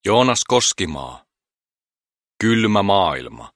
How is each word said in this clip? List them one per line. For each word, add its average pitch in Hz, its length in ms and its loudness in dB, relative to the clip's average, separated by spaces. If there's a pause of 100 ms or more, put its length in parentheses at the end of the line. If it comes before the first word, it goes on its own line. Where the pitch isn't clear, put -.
Joonas 120 420 2
Koskimaa. 76 760 -4 (1160)
Kylmä 110 420 2
maailma. 69 720 -2